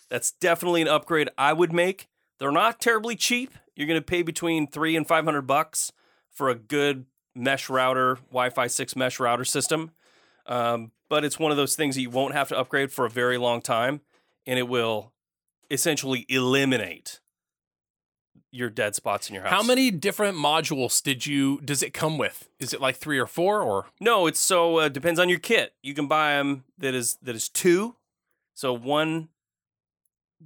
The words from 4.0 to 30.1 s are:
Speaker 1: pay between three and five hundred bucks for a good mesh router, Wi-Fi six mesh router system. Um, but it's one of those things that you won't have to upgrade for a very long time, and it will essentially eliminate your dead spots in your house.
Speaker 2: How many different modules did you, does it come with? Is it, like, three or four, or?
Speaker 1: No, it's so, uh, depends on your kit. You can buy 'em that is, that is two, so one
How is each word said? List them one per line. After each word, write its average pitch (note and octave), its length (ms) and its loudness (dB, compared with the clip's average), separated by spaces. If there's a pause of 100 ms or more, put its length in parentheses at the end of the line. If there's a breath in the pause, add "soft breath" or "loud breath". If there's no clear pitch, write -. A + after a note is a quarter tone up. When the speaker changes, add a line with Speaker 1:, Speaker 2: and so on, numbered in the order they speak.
Speaker 1:
pay F3 200 -2
between E3 460 -2
three D#3+ 280 -2
and D#3 120 -2
five D#3+ 180 2
hundred D3+ 180 0
bucks C#3 480 0 (400)
for C3+ 180 -2
a B2 60 0
good C#3 500 -2 (300)
mesh C3 340 -2
router, C3 460 2 (140)
Wi-Fi B2 380 0
six - 280 -6
mesh B2+ 240 -2
router A#2+ 260 0
system. D#3+ 460 -2 (540 soft breath)
Um, A#2 460 -2 (180)
but D3+ 140 2
it's C#3+ 160 -4
one D#3 120 2
of C#3+ 60 0
those C#3 180 0
things C#3+ 200 0
that C3+ 60 -2
you B2 80 -6
won't C3 240 -2
have C#3 160 0
to D3 80 -4
upgrade C3+ 340 0
for B2 140 -2
a A2+ 40 0
very B2 280 0
long A#2+ 240 0
time, B2+ 400 0 (440)
and B2+ 140 -2
it B2 80 -2
will A2+ 460 -2 (580)
essentially C3+ 560 -2
eliminate B2+ 920 0 (1300)
your B2 180 -4
dead G#2+ 240 -2
spots - 360 -4
in G#2 60 -10
your F#2 80 -8
house. G2 80 -2
Speaker 2:
How G3+ 120 4
many B3+ 260 4
different G3 480 -2
modules D3 640 0
did C3+ 240 -2
you, C#3 360 0
does C3+ 200 -2
it - 100 -2
come D#3 260 -2
with? - 320 -4 (100)
Is B2+ 140 -6
it, B2 80 -8
like, C3 160 0
three D3+ 200 -2
or B2 80 2
four, G3 360 0
or? G2+ 260 -2 (120)
Speaker 1:
No, G3+ 280 4
it's D#3 120 0
so, E3+ 380 4
uh, D#3 120 4
depends E3 300 0
on F3+ 100 4
your F3 100 2
kit. F#3 420 0
You C#3+ 120 -10
can C#3+ 140 -2
buy D3+ 260 2
'em C#3 320 -2 (120)
that C3+ 160 -2
is, B2 280 -2
that B2 140 -8
is G#2+ 140 -6
two, F#3 460 2 (580)
so B2+ 200 -2
one D3+ 560 0 (1160)